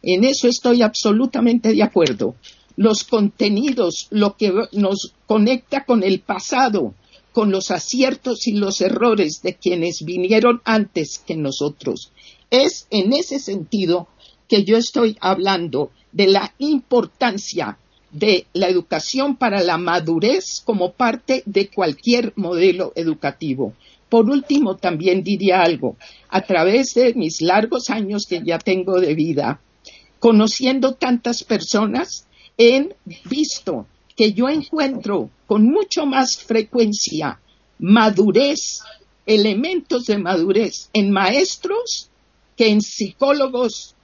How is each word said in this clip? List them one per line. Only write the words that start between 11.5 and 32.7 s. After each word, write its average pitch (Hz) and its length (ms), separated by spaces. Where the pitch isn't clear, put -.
Es 269 400
en 214 220
ese 285 260
sentido 180 720
que 208 160
yo 214 140
estoy 233 420
hablando 175 680
de 190 160
la 196 300
importancia 233 1160
de 180 440
la 180 140
educación 185 680
para 202 260
la 170 160
madurez 175 840
como 180 280
parte 247 540
de 196 220
cualquier 226 680
modelo 180 640
educativo. 143 800
Por 226 200
último, 277 480
también 180 460
diría 185 400
algo. 139 340
A 190 120
través 196 540
de 240 200
mis 165 260
largos 214 500
años 208 380
que 170 140
ya 165 160
tengo 185 400
de 160 160
vida, 151 460
conociendo 247 760
tantas 240 500
personas, 220 840
he 262 300